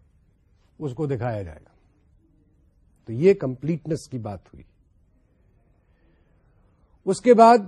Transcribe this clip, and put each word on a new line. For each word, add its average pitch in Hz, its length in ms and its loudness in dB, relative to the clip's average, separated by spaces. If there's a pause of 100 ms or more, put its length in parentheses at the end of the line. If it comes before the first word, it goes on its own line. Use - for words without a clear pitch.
(800)
اس 147 140 -8
کو 151 120 -8
دکھایا 120 380 -6
جائے 78 160 -18
گا۔ - 100 -20 (1400)
تو 113 80 -14
یہ 170 200 2
کمپلیٹنس 147 760 -8
کی 131 80 -12
بات 104 360 -14
ہوئی۔ - 100 -20 (2500)
اس 185 160 -4
کے 247 120 6
بعد 226 240 8 (100)